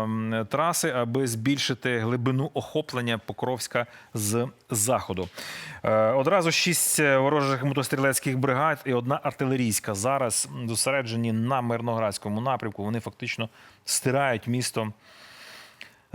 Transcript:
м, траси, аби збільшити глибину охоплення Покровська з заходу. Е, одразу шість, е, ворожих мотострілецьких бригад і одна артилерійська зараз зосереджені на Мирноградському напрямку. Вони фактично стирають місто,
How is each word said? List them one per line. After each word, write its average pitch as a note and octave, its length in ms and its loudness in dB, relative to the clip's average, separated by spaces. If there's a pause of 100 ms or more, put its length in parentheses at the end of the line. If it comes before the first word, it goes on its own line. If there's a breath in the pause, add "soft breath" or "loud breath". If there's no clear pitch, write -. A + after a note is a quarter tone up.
м, A2 460 -2
траси, D#3+ 400 0
аби B2 380 0
збільшити B2 720 0
глибину B2+ 540 0
охоплення B2 640 -2
Покровська A#2+ 680 -4 (280 loud breath)
з A2+ 340 0 (220)
заходу. G#2 600 0 (540 loud breath)
Е, A#2+ 80 2 (200)
одразу D#3+ 400 4
шість, - 480 2
е, C#3 180 6
ворожих C#3 460 2
мотострілецьких C3+ 760 0
бригад C#3 480 2
і C3+ 80 0
одна B2 300 0
артилерійська B2+ 680 0
зараз B2+ 560 0 (160)
зосереджені A#2 680 0
на B2 280 2
Мирноградському A2+ 800 -2
напрямку. A#2 420 -2
Вони A2+ 160 -2
фактично A2+ 500 -6 (360 loud breath)
стирають C3 640 2
місто, A#2+ 460 -2 (1200 loud breath)